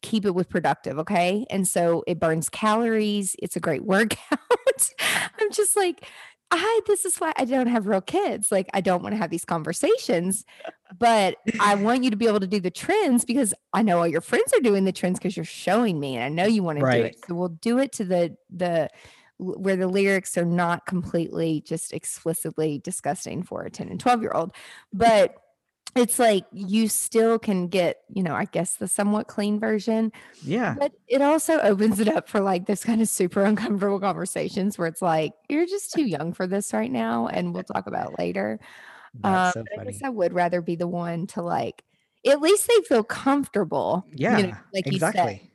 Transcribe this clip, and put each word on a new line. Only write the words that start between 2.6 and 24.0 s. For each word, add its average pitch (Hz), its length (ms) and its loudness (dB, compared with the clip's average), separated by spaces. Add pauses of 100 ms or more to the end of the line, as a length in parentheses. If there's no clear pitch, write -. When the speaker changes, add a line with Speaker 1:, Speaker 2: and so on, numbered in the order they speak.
Speaker 1:
It's - 160 -8
a - 60 -2
great 156 240 -2
<laughs> - 100 2
workout." 220 440 0 (1000)
I'm 415 120 0
just 403 260 0
like, 370 280 0 (460)
"I, 415 360 2
this 403 180 0
is 359 140 -4
why 320 180 -2
I - 80 0
don't 254 220 0
have 226 200 0
real 202 140 2
kids. 302 500 -2
Like, 190 220 0
I 190 80 0
don't 175 220 2
wanna 208 140 -4
have 175 140 -2
these 170 140 -6
conversations, 180 1000 -2 (520)
but 220 400 4 (220)
I 202 160 6
Speaker 2:
<laughs> - 0 -
Speaker 1:
want 233 280 2
you 254 80 4
to 208 60 -2
be 226 100 2
able 208 140 4
to 190 60 -2
do 202 120 0
the 180 120 -2
trends 339 540 2
because 233 280 0 (200)
I 202 100 2
know 180 160 4
all 170 80 2
your 165 140 0
friends - 320 0
are 466 80 6
doing 202 240 4
the 185 80 2
trends 185 260 -2
'cause - 180 -4
you're 165 80 -6
showing 196 540 0
me, 135 180 -4
and 117 80 -4
I 139 40 -2
know 170 200 0
you 214 140 2
wanna 151 220 0
do 120 180 4
it. 101 100 -4
Speaker 2:
Right. - 140 -20
Speaker 1:
So 175 80 -4
we'll 180 140 -2
do 226 300 -2
it 269 140 0
to 214 120 -6
the, 175 300 0 (140)
the, 170 400 -2 (500)
w-, 185 200 -8
where 190 180 0
the 185 100 0
lyrics 196 500 0
are 175 80 2
not 170 420 0
completely 165 720 -2
just - 320 -8
explicitly 160 840 -4
disgusting - 640 -6
for - 200 -10
a - 80 -10
ten - 180 -12
and 196 100 -10
twelve-year-old." 220 540 0 (200)